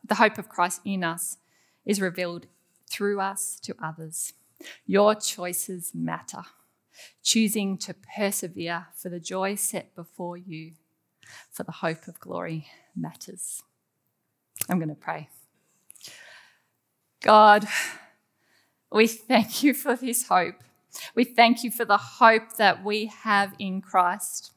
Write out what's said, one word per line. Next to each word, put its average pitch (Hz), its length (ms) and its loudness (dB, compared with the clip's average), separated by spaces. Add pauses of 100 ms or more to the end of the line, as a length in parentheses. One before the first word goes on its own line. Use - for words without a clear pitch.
The 214 120 0
hope 214 200 4
of 202 140 -14
Christ 180 340 -2
in 196 200 -4
us 170 340 -6 (460)
is 202 160 -2
revealed 175 460 -6 (420)
through 202 320 -4
us 196 400 -6
to - 220 -12
others. 160 500 -10 (540)
Your 202 280 6
choices 180 800 -6
matter. - 480 -8 (800)
Choosing 208 560 0
to - 160 -12
persevere 180 1000 -6
for - 140 -12
the 175 120 -10
joy 190 340 -4
set - 400 -6
before 175 420 -12
you, 165 360 -14 (800)
for - 120 -12
the 165 100 -12
hope 165 340 -6
of 170 140 -20
glory 170 480 -8 (260)
matters. - 680 -10 (1040)
I'm 180 100 0
gonna 156 160 -4
pray. 156 340 -10 (1900)
God, 214 440 8 (1200)
we 220 160 4
thank - 560 0
you 277 120 4
for 254 220 -2
this 247 320 -4
hope. 180 340 0 (520)
We 240 100 2
thank 240 400 4
you 233 60 -4
for 233 140 -4
the 208 120 4
hope 226 640 4
that 190 260 4
we 208 220 -2
have 202 520 0
in 190 220 -6
Christ. - 760 -2